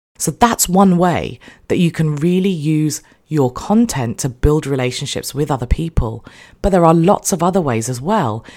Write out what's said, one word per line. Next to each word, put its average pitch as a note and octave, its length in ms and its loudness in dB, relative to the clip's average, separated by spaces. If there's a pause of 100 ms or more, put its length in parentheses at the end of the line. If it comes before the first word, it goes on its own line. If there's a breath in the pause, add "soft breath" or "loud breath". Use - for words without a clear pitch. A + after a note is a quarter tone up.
(180)
So - 120 -4
that's A#3 400 0
one F3+ 300 4
way D3+ 400 -2 (280 loud breath)
that - 120 0
you E3+ 100 4
can D#3 260 -2
really F3+ 340 0
use D#3 520 -2 (260 soft breath)
your C#3 240 0
content G3 680 -2
to C#3 100 -4
build D3+ 380 0
relationships C3 640 -4
with C#3 160 -2
other C3+ 160 -2
people. B2+ 580 -2 (380 loud breath)
But - 80 0
there F3 160 4
are E3 80 6
lots E3+ 400 2
of D#3+ 80 -2
other F3+ 180 0
ways B2 300 -2
as B2 100 -6
well C3+ 460 -2 (120 loud breath)